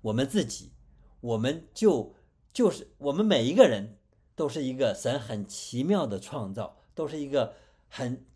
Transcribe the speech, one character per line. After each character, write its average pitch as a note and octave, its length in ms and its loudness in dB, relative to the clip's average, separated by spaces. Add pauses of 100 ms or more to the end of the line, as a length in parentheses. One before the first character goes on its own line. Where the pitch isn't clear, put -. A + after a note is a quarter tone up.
我 G#2+ 100 -2
们 C3 160 0
自 G3 160 0
己， - 260 -12 (500)
我 A2+ 180 -2
们 C#3+ 360 -2
就， F3 400 2 (380)
就 A3+ 180 2
是 - 280 -8
我 C#3+ 140 -2
们 F#3+ 120 2
每 D3+ 200 4
一 C#3 100 2
个 A#3 120 10
人 A2 300 -2 (400)
都 D#3 120 0
是 C#3+ 140 -4
一 C3 100 -2
个 B2+ 220 0
神 B2+ 240 -4
很 G#2+ 280 -8
奇 - 360 -8
妙 F3 240 0
的 G2+ 140 -6
创 G#2 340 -10
造， G#2 220 -10 (180)
都 D#3 140 -6
是 D#3 100 -10
一 C#3+ 100 -8
个 C3+ 260 0 (340)
很 B2+ 360 -8 (120)